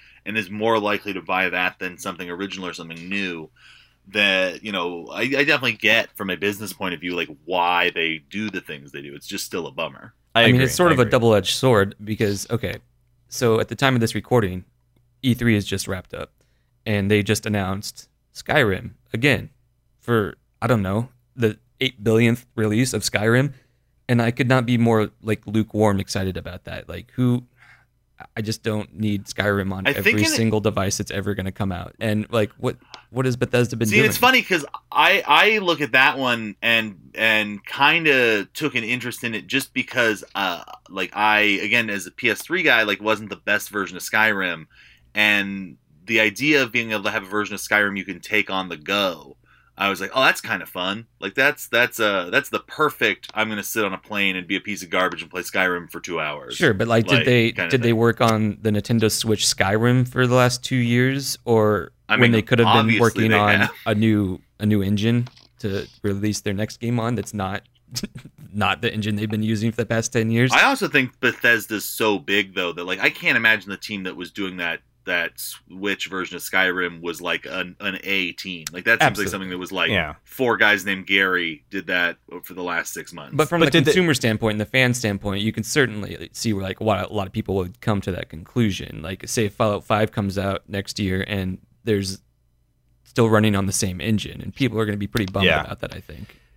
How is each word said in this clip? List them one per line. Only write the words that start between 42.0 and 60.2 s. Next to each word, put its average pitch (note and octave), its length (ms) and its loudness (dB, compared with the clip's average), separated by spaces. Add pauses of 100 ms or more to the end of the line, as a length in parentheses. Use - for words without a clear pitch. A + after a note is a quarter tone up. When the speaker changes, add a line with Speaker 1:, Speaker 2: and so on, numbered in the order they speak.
Speaker 1:
a E2+ 40 -14
P - 180 -4
S G#2+ 120 -2
three F3 220 -4
guy, A#2+ 200 4
like, G2+ 180 0
wasn't G#2+ 280 -2
the F#2+ 80 -10
best G#2 320 -2
version F#2 260 -6
of E2+ 80 -10
Skyrim, F#2+ 600 0 (500)
and G2 640 0 (260)
the A2 160 0
idea B2 420 2
of A#2 120 -2
being A#2 180 -4
able G2+ 120 -2
to G#2 80 0
have G#2 120 -4
a F#2+ 40 -16
version G#2 280 -4
of F#2+ 60 -10
Skyrim G2+ 360 0
you F#2 60 -4
can F2+ 160 -10
take G#2 300 -2
on F#2+ 180 -4
the E2+ 100 -8
go, E2 600 -4 (400)
I G2 120 0
was F#2 120 -4
like, F#2+ 120 -8
"Oh, C3 100 2
that's E3+ 180 2
kinda G2 240 -6
fun." G2 420 -6 (140)
Like, F#2+ 140 -8
that's, C#3 320 0
that's, A#2+ 340 0
uh, G2 300 0
that's C3 180 -6
the A2 100 -4
perfect, - 760 -2
"I'm A2 140 -2
gonna G#2 160 -6
sit A2 220 -2
on F#2+ 80 -4
a F2+ 40 -8
plane G2+ 380 -4
and F2+ 100 -8
be F#2+ 120 -2
a - 40 -6
piece F#2 220 -10
of F2 60 -14
garbage F2 320 -2
and E2 100 -18
play F2+ 100 -6
Skyrim F2+ 480 -2
for E2 120 -12
two E2+ 180 -6
hours." D2+ 380 -8
Speaker 3:
Sure, C#3+ 160 4
but, A2 160 0
like, A#2 180 2
did F2 120 2
Speaker 1:
Like, D#2+ 60 0
Speaker 3:
they, A#2 280 4
Speaker 1:
kinda F2 160 -4
Speaker 3:
did B2+ 120 2
they A#2 80 2
Speaker 1:
thing. A2+ 80 4
Speaker 3:
work A#2 240 2
on A2 400 2
the G#2+ 100 0
Nintendo G#2+ 380 0
Switch - 360 0
Skyrim A#2 640 2
for B2+ 200 2